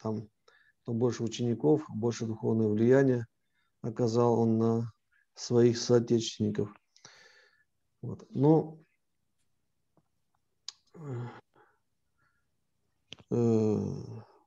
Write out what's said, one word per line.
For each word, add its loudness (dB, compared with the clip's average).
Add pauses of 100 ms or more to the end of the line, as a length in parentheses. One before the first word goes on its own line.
там, -8 (560)
там -4
больше -2
учеников, 0
больше -4
духовное -2
влияние 4 (560)
оказал 2
он 2
на 0 (420)
своих 2
соотечественников. 0 (1300)
Вот. -14
Ну, 0 (4000)
э, 2 (720)